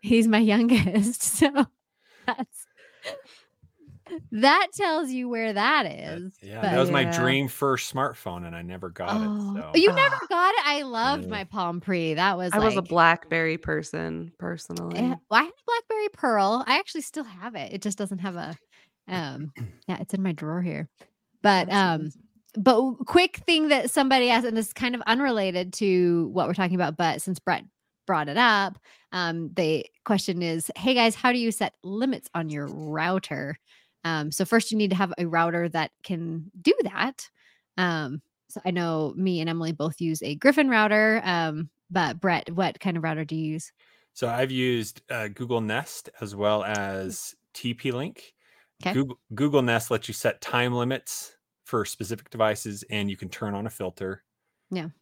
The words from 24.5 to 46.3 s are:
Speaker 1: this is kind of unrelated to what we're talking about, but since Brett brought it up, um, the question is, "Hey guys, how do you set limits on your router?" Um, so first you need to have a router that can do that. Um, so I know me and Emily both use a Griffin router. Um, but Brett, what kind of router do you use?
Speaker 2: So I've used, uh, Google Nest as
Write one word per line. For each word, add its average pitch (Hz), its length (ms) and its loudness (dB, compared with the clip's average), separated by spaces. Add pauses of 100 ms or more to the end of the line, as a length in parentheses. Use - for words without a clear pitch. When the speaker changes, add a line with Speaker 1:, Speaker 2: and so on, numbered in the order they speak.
Speaker 1:
this 220 100 0
is - 60 -12
kind 247 220 -2
of 233 80 -6
unrelated 208 720 2
to 180 540 4
what 165 180 0
we're 175 80 0
talking 180 200 2
about, 160 220 0
but 160 240 0
since 185 180 -4
Brett - 260 -2 (420)
brought 151 220 0
it 147 80 -2
up, 208 400 4 (360)
um, 165 420 -4
the 156 300 0 (200)
question 190 380 0
is, 165 340 -4
"Hey 262 180 0
guys, 226 200 4
how 247 180 2
do 247 60 0
you 233 120 0
set - 320 -2
limits 226 520 -4
on 165 140 -4
your 147 180 -6
router?" 156 920 -4 (460)
Um, 156 260 -2
so 185 140 -2
first 226 260 2
you 220 60 0
need 208 140 2
to 190 60 2
have 185 200 0
a 175 100 -2
router 170 420 2
that 160 220 -2 (120)
can 165 480 -6 (100)
do 302 120 6 (100)
that. - 460 -4 (480)
Um, 156 440 -2 (280)
so - 160 -12
I 185 60 -2
know 165 460 0
me 180 240 0
and 160 80 -2
Emily 165 240 -4
both 151 280 -4
use 160 220 -2
a 147 120 -4
Griffin 269 340 4
router. 214 560 4
Um, 165 440 -2 (220)
but 170 300 0
Brett, 175 300 0
what 170 280 -2
kind 180 180 -4
of 160 60 -6
router 160 220 -2
do 160 100 -8
you 156 180 -4
use? 156 180 -10 (440)
Speaker 2:
So 120 140 -2
I've 123 220 0
used, 123 500 0 (100)
uh, 113 160 -4
Google 120 320 -4
Nest 113 500 -6 (120)
as 101 160 -10